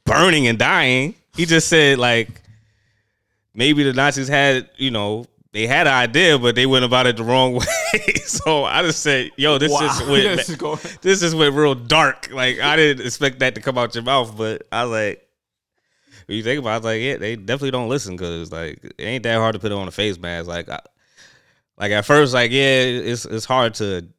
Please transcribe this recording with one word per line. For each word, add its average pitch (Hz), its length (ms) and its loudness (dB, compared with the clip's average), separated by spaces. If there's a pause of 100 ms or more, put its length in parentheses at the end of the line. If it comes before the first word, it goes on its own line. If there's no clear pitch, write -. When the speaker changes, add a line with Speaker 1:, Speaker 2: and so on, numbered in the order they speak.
Speaker 1:
burning 151 420 4
and 117 100 2
dying. 135 600 2 (180)
He 170 120 -2
just 165 200 4
said, 147 320 6
like, 117 300 2 (1300)
maybe 143 280 2
the 135 100 2
Nazis 135 360 0
had, 139 480 2
you 135 160 -4
know, 107 340 -4 (240)
they 110 160 -4
had 151 220 2
an 139 60 4
idea, 135 440 4
but 120 160 2
they 123 100 2
went 131 200 2
about 127 240 2
it 120 80 0
the 113 80 -6
wrong 127 300 2
<laughs> 640 380 -4
way. 640 220 0 (100)
So 151 400 -2
I 147 180 0
just 165 200 -2
said, 131 340 0
"Yo, 143 220 0
this 147 140 0
Speaker 2:
Wow. 143 80 2
Speaker 1:
just 135 260 -2
went, 139 180 2
Speaker 2:
<laughs> 190 120 0
This - 120 -4
is 165 80 -8
going 151 220 -6 (240)
Speaker 1:
this 190 180 2
just 170 160 0
went 147 180 4
real 147 200 4
dark." 131 580 0
Like, 127 280 -2
I 147 160 2
didn't 147 280 2
expect 127 360 -4
that 127 160 0
to 117 40 -14
come 127 160 -4
out 120 180 -2
your 117 100 -8
mouth, 123 320 0
but 110 260 -4 (100)
I 117 120 -2
was 120 80 -4
like, 107 360 -4 (1000)
when 104 120 -8
you 113 60 -6
think 135 160 -4
about 120 100 -6
it, - 20 -2
I 110 60 -2
was 113 60 -8
like, 110 180 -4
"Yeah, 131 160 -4
they 113 180 -8
definitely 131 360 -6
don't 123 180 -4
listen, 117 260 -6
'cause, 85 340 -8
like, 82 320 -12 (140)
it - 80 -16
ain't 113 200 -8
that 117 140 0
hard 113 160 0
to 104 40 -10
put 104 140 -6
on 98 160 -6
a - 20 -12
face 98 280 -4
mask." 87 300 -10
Like, 85 220 -10
I, - 100 -10 (960)
like, 101 160 -4
at 104 140 0
first, 147 260 4
like, 120 180 2
yeah, 131 340 2
it's, 120 420 -4
it's 110 180 -8
hard 123 300 0
to 92 340 -6 (100)